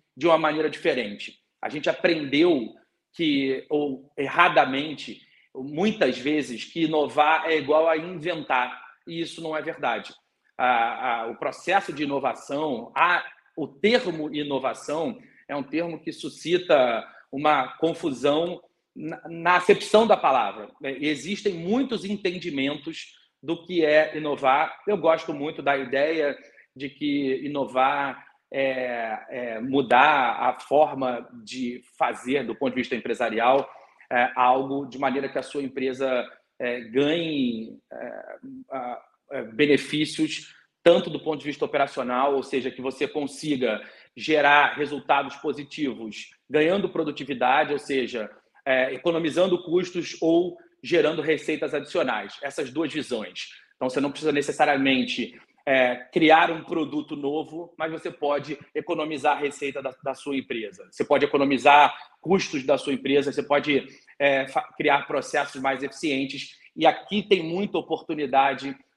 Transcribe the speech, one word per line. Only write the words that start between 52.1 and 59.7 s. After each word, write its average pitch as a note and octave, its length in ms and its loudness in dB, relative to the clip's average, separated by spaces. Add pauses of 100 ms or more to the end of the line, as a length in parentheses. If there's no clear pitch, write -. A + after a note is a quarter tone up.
Essas C#3 280 -6
duas D3 220 -4
visões. A2 580 -8 (260)
Então, C3 120 -4
você C3+ 120 -2
não C#3 100 0
precisa D3+ 220 -2
necessariamente, C3+ 1080 0 (240)
é, B2+ 300 2 (180)
criar D#3+ 380 6
um E3 140 -8
produto D#3 500 -6
novo, D3 640 -6
mas D#3+ 140 -6
você E3 180 -8
pode C#3+ 480 -4 (160)
economizar D3+ 640 0
a C#3+ 40 -6
receita C#3 400 -4